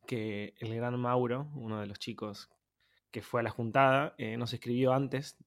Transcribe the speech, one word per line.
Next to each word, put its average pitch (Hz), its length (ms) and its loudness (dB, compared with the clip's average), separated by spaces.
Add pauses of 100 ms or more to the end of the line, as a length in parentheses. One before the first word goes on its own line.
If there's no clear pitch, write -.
que 110 540 -4
el 110 160 -6
gran 120 240 -2
Mauro, 123 560 0
uno 110 240 -6
de 101 60 -6
los 104 140 -10
chicos 107 500 -8 (600)
que 113 100 -8
fue - 180 -2
a 113 40 0
la 110 60 -2
juntada, 135 680 4
eh, 113 200 -4
nos 120 160 -4
escribió 123 400 2
antes 135 520 0